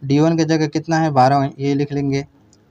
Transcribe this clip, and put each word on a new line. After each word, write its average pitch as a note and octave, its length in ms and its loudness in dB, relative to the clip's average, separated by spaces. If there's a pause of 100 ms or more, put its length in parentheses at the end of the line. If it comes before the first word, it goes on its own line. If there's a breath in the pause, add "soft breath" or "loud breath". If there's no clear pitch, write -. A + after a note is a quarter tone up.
डी C#3 180 0
वन E3 180 2
की E3 80 2
जगह D#3 220 0
कितना D#3+ 300 -4
है, D#3+ 140 0
बारह, C#3 380 2 (100)
ये C#3 140 -2
लिख C#3+ 180 -2
लेंगे, C#3 340 -4 (460)